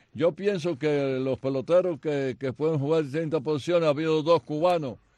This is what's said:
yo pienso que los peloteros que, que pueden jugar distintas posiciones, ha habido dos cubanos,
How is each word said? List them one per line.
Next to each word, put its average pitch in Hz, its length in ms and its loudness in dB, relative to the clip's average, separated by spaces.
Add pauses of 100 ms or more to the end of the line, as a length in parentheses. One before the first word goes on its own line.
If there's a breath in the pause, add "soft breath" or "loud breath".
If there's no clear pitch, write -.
(140 soft breath)
yo 156 180 2
pienso 175 480 -2
que 139 420 0
los 131 180 -2
peloteros 147 600 0
que, 139 400 -2
que 131 140 -4
pueden 151 260 0
jugar 156 240 2
distintas 151 380 -2
posiciones, 156 460 0
ha - 20 6
habido 156 340 0
dos 165 200 4
cubanos, 151 540 0 (200)